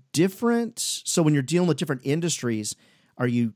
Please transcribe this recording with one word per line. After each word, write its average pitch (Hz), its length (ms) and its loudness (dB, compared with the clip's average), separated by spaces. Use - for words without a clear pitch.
different? 233 680 0
So - 440 -2
when 151 100 4
you're 143 100 2
dealing 170 240 0
with 151 120 2
different 139 260 -4
industries, 135 720 -2
are 123 100 0
you 120 300 0